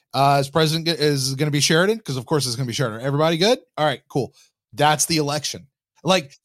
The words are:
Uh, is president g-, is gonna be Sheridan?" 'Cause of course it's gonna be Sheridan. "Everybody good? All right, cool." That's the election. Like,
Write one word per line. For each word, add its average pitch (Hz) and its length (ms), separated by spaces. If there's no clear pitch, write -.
Uh, 139 260
is 139 80
president 160 380
g-, 170 60
is 139 420
gonna 147 160
be 147 100
Sheridan?" 185 380
'Cause 139 180
of 123 100
course 143 200
it's 120 100
gonna 135 100
be 117 80
Sheridan. 113 260
"Everybody 151 380
good? 226 200
All 151 80
right, 135 240
cool." 120 260
That's 147 320
the 165 100
election. 143 500
Like, 175 300